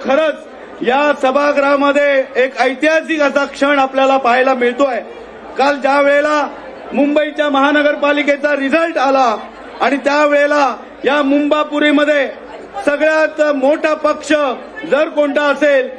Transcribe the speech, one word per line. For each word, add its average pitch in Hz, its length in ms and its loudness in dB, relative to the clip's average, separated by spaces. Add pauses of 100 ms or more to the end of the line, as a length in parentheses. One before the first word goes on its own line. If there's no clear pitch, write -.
खरंच 285 300 0 (480)
या 277 300 2 (100)
सभागृहामध्ये 277 1000 2 (120)
एक 254 240 0
ऐतिहासिक 302 600 0
असा 277 240 2
क्षण 277 340 0
आपल्याला 269 380 2
पाहायला 262 380 2
मिळतोय. 240 460 0 (580)
काल 277 220 0
ज्या 277 200 2
वेळेला 285 460 2 (460)
मुंबईच्या 294 560 0
महानगरपालिकेचा 285 1080 0
रिझल्ट 311 420 0
आला 262 380 2 (440)
आणि 269 160 0
त्यावेळेला 294 800 2 (280)
या 285 180 0
मुंबापुरीमध्ये 294 1080 0 (560)
सगळ्यात 311 560 0 (120)
मोठा 302 400 0
पक्ष 302 380 -2 (580)
जर 311 180 2
कोणता 294 340 0
असेल, 277 460 2 (100)